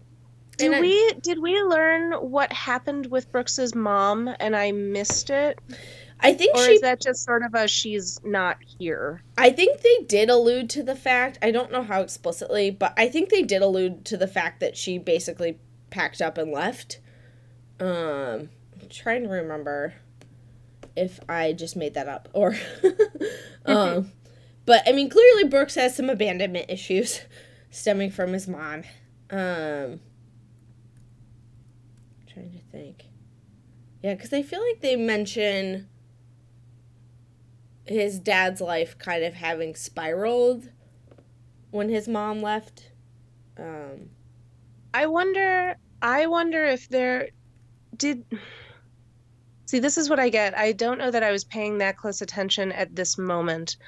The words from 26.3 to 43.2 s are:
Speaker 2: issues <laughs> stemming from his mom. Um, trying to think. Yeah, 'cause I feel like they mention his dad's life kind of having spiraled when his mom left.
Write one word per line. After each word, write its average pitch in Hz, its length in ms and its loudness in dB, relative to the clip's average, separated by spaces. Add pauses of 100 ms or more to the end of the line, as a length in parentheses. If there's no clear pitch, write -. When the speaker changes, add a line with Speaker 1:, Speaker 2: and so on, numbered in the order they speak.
Speaker 2:
issues 185 520 -4 (260)
<laughs> - 240 -20
stemming 196 400 -2
from 185 220 -4
his 190 140 -6
mom. 156 360 -10 (460)
Um, 160 720 -6 (2250)
trying - 260 -20
to 180 60 -20 (120)
think. 147 340 -20 (1000)
Yeah, 190 120 -2
'cause - 180 -10
I 285 100 -2
feel 349 220 -8
like 466 160 -2
they 262 140 2
mention 208 920 -2 (2000)
his 202 340 -2
dad's 185 420 0
life 170 360 -4
kind 170 260 -6
of 170 100 -4
having 165 420 -6
spiraled 226 920 -2 (1040)
when 208 180 -4
his 214 180 -4
mom 214 340 -4
left. 214 500 -6 (680)